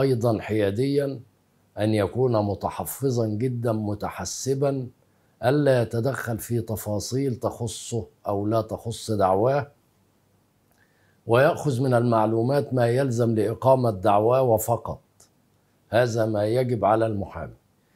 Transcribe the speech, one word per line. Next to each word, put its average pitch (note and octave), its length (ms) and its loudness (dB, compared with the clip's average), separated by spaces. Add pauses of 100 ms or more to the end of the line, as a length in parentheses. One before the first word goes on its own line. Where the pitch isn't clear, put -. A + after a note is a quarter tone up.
أيضا A#2+ 400 2
حياديا، B2+ 800 -2 (600)
أن A2 140 2
يكون G#2+ 520 2
متحفظا G2+ 840 -4
جدا، A#2 440 -2
متحسبا، A2 1160 -4 (580)
ألا C3+ 360 4
يتدخل A#2 560 -2
في A#2 240 -4
تفاصيل A2 720 -4
تخصه - 720 -6 (220)
أو G2+ 200 -2
لا A2+ 140 2
تخص A2 500 -8
دعواه، G#2+ 600 2 (1600)
ويأخذ C3 540 2
من C3 120 2
المعلومات A#2 800 2
ما A#2+ 140 2
يلزم A#2 480 0
لإقامة A2+ 560 2
دعواه G#2+ 500 4
وفقط. A2 580 0 (920)
هذا A2+ 360 2
ما G#2+ 200 0
يجب A#2+ 400 0
على A2 200 4
المحامي. F2+ 480 -6 (420)